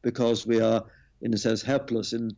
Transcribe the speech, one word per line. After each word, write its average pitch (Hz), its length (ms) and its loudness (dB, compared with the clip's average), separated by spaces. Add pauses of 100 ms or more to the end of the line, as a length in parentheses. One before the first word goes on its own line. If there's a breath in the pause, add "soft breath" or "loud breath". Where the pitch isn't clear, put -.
because 117 460 0
we 113 140 4
are, 113 240 2 (360 soft breath)
in 117 120 -2
a 104 40 2
sense, 110 240 0
helpless 120 520 -2
in 117 240 -4